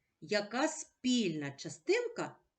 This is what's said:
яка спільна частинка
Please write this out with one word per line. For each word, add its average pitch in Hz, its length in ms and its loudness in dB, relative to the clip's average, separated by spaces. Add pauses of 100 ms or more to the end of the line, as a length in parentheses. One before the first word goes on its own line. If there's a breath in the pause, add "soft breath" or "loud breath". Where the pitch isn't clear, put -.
(220)
яка 208 460 0
спільна 190 840 0
частинка 175 840 -2 (240)